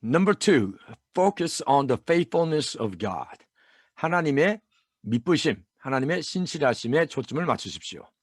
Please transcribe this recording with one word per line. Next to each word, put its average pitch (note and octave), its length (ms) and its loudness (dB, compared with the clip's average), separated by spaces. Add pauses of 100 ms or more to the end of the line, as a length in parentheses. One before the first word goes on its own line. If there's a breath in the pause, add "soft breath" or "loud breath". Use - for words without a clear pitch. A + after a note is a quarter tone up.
Number F3+ 340 2
two, A2 360 4 (400)
focus F3+ 520 0
on C#3 200 4
the B2 140 0
faithfulness E3 800 0
of G2+ 200 -6
God. F#2 460 -8 (500 soft breath)
하나님의 E3 680 0 (420)
미쁘심, A#2+ 640 0 (140)
하나님의 C3+ 440 -2
신실하심에 D3+ 840 0
초점을 D3 380 -6
맞추십시오. G#2+ 580 -6 (200)